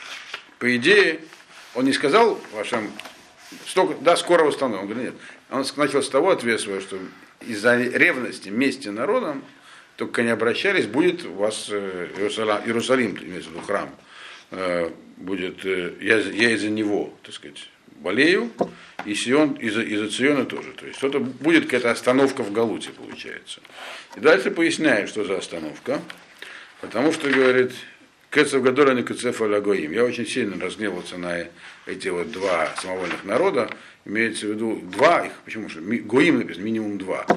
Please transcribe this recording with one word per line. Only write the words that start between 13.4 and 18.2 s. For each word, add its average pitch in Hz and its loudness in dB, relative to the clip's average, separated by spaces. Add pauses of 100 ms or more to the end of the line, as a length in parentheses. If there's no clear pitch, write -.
в 80 -14
виду 82 -12
храм, 80 -4 (560)
э, 87 -2 (240)
будет, 90 -6
э, 92 -2
я, 107 4
я 104 2
из-за 104 0
него, 104 -2 (100)
так - -18
сказать, - -18 (260)
болею, 180 2 (540)